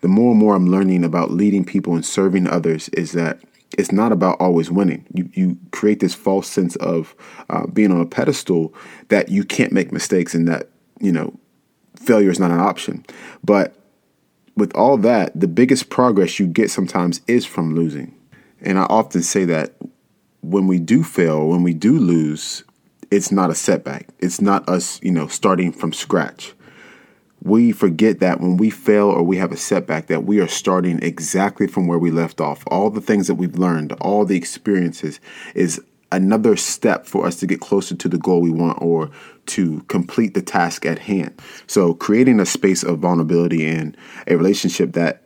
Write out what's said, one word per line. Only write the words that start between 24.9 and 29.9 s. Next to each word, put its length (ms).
you 80
know, 160
starting 460
from 180
scratch. 640
We 300
forget 460
that 200
when 160
we 140
fail 400
or 120
we 140
have 160
a 60
setback, 500